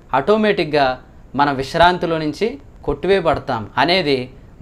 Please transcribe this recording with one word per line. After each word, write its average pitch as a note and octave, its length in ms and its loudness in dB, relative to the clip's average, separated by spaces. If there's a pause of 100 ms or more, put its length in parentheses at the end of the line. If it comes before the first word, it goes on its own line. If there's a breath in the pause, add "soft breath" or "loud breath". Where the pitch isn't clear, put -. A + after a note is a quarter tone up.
(140)
ఆటోమేటిక్‌గా D3+ 840 2 (340)
మన C#3+ 180 2
విశ్రాంతిలో E3 640 0
నుంచి F3 400 -4 (260)
కొట్టివేయబడతాం C#3+ 920 -2
అనేది C#3+ 540 0 (300)